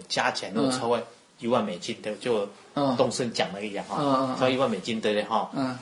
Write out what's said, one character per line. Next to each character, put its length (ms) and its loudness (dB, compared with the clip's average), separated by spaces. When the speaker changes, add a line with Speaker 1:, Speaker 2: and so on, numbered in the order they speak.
Speaker 1:
加 240 0
起 140 -4
来 100 -8
如 60 2
果 100 2
超 160 -2
过 100 4
一 80 -6
万 180 4
美 120 -4
金， 200 -6
Speaker 2:
嗯。 60 -18
Speaker 1:
对， 120 -4
就 320 0
Speaker 2:
嗯。 200 2
Speaker 1:
东 160 4
升 220 -2
讲 200 0
那 60 -8
个 60 -6
一 80 -8
样 140 -4
哈， 120 -4
Speaker 2:
嗯， 60 2
嗯， 240 2
嗯。 60 -2
Speaker 1:
超 60 -4
过 80 6
一 80 2
万 120 4
美 100 -2
金 220 -4
的 240 2
哈， 280 0
Speaker 2:
嗯。 280 -2